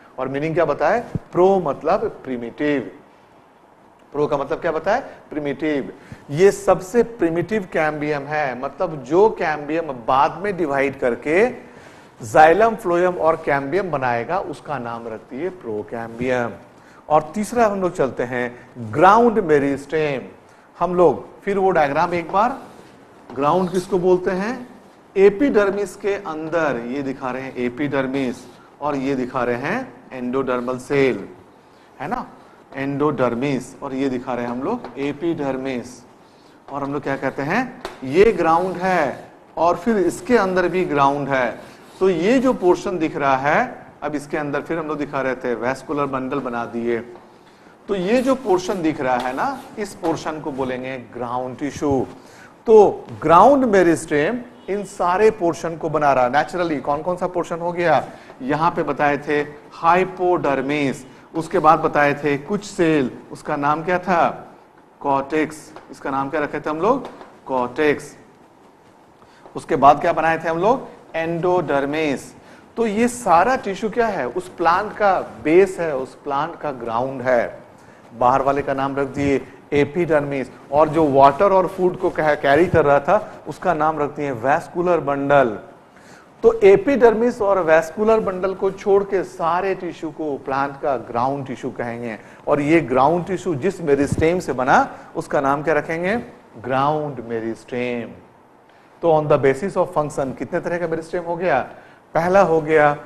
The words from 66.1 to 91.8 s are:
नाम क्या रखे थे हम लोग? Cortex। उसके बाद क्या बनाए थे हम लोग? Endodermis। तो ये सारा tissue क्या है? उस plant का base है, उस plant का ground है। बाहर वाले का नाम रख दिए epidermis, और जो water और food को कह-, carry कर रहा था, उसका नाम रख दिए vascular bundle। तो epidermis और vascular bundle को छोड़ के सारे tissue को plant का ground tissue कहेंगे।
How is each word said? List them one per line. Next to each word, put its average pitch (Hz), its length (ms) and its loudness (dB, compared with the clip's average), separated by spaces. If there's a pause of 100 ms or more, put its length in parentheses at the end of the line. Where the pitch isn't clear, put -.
नाम 139 180 -4
क्या 156 120 -4
रखे 147 180 -4
थे 151 100 -8
हम 156 100 -6
लोग? 240 280 0 (380)
Cortex। 131 720 -2 (1400)
उसके 160 200 -4
बाद 143 260 6
क्या 170 120 2
बनाए 160 240 2
थे 165 120 -4
हम 165 80 -2
लोग? 208 300 0 (280)
Endodermis। 160 1200 -2 (440)
तो 233 100 0
ये 220 200 0
सारा 208 480 2
tissue 196 340 -4
क्या 226 180 0
है? 165 200 -4
उस - 220 -8
plant 180 440 0
का 190 260 2 (240)
base 185 360 4
है, 160 160 -4
उस 131 200 -6
plant 151 400 -4
का 151 160 -8
ground 123 500 -4
है। 120 380 0 (580)
बाहर 123 240 4
वाले 139 200 0
का 143 120 -4
नाम 135 220 -4
रख 139 120 -2
दिए 139 400 -2 (260)
epidermis, 143 720 0 (240)
और 151 180 4
जो 156 180 2
water 139 440 6
और 190 160 4
food 180 300 0
को 180 120 0
कह-, 156 260 0
carry 147 300 4
कर 170 200 4
रहा 143 140 6
था, 196 340 0 (140)
उसका 175 260 -2
नाम 156 260 0
रख 143 160 -4
दिए 143 160 -4
vascular 160 680 0
bundle। 139 600 2 (840)
तो 453 100 6
epidermis 226 880 4
और 196 180 2
vascular 175 600 4
bundle 190 340 -4
को 196 180 -2
छोड़ 196 320 2
के 196 200 -2
सारे 185 520 -2
tissue 170 340 -10
को 147 280 -6
plant 139 440 -4
का 143 160 -2
ground 123 500 -4
tissue 127 240 -8
कहेंगे। 117 480 -8 (280)